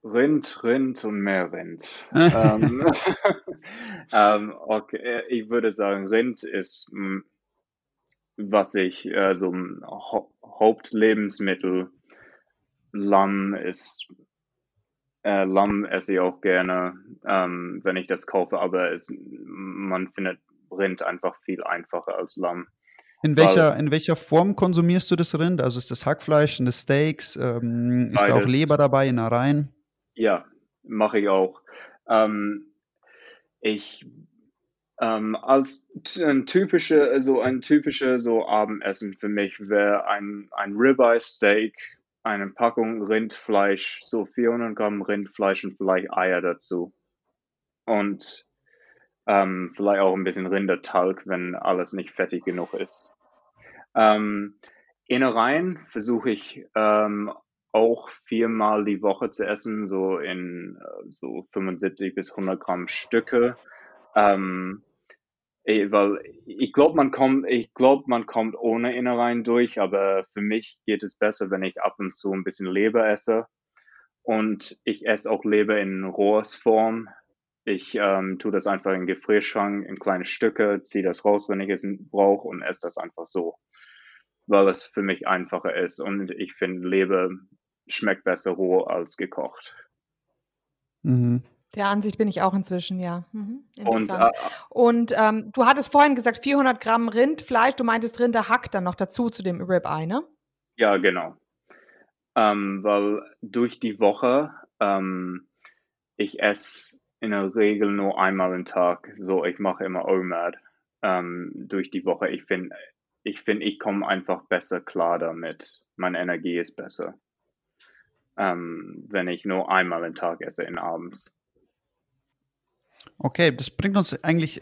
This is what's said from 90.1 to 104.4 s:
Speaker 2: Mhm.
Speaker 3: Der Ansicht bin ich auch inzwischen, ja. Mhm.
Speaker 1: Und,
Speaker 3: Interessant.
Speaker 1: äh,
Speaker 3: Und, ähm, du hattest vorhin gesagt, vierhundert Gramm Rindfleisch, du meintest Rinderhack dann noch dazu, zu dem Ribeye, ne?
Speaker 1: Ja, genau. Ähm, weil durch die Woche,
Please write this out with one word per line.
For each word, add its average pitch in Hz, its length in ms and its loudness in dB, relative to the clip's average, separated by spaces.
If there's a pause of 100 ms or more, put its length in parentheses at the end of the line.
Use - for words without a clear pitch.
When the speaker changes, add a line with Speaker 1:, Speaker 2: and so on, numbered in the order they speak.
Speaker 2:
Mhm. 123 400 2 (320)
Speaker 3:
Der 202 120 -2
Ansicht 202 300 0
bin 220 120 2
ich 175 120 -4
auch 185 120 2
inzwischen, 185 440 -4
ja. 175 360 -6
Mhm. 220 320 -10 (120)
Speaker 1:
Und, 208 100 -4
Speaker 3:
Interessant. 113 480 2
Speaker 1:
äh, - 140 -8 (200)
Speaker 3:
Und, 233 480 4
ähm, 214 340 2
du 254 140 2
hattest 269 260 4
vorhin 285 240 6
gesagt, 233 280 -2
vierhundert 269 360 2
Gramm 233 300 0
Rindfleisch, 254 640 2
du 254 80 -4
meintest 226 380 0
Rinderhack 233 500 0
dann 185 140 -2
noch 180 100 -4
dazu, 233 340 -2
zu 208 140 -10
dem 175 180 -4
Ribeye, 170 460 0
ne? 233 140 -2 (560)
Speaker 1:
Ja, 107 180 6
genau. 90 400 2 (1000)
Ähm, 101 480 2
weil 104 380 2 (200)
durch 117 400 -2
die 107 180 -6
Woche, 127 520 2 (280)